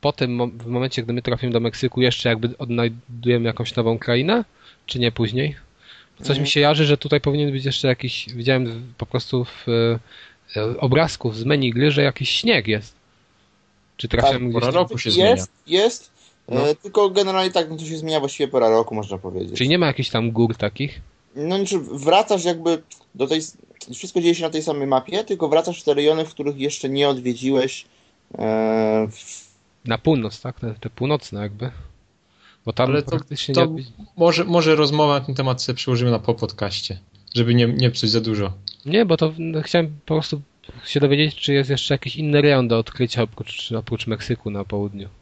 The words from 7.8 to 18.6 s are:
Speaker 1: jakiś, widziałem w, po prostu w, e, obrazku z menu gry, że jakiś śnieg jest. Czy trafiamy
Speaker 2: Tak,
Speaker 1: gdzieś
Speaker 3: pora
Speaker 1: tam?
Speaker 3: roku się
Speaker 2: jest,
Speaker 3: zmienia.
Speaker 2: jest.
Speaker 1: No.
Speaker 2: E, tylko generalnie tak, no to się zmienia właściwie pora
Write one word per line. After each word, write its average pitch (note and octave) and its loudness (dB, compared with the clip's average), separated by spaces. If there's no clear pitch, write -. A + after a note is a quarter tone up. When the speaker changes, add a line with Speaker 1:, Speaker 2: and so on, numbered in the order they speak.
Speaker 1:
jakiś, B2 -4
widziałem B2+ 0
w, A#2 -10
po - -8
prostu B2 -2
w, - -14
e, A2 -4
obrazku C3+ 2
z A2 -8
menu C3+ 2
gry, C#3 4
że C#3+ 2
jakiś C3+ -2
śnieg G3 0
jest. G#2 -2
Czy A#2 -8
trafiamy A#2+ 4
Speaker 2:
Tak, B2 0
Speaker 1:
gdzieś B2 -2
Speaker 3:
pora A#2 0
Speaker 1:
tam? C3 0
Speaker 3:
roku E3 2
się A#2+ -4
Speaker 2:
jest, - 4
Speaker 3:
zmienia. F#3+ 6
Speaker 2:
jest. G3+ 0
Speaker 1:
No. C3+ 2
Speaker 2:
E, D3+ 2
tylko G3+ 2
generalnie F#3+ 2
tak, E3 0
no D#3+ -8
to D#3+ -10
się D#3+ -6
zmienia D#3 -2
właściwie C#3 -2
pora A#2+ 4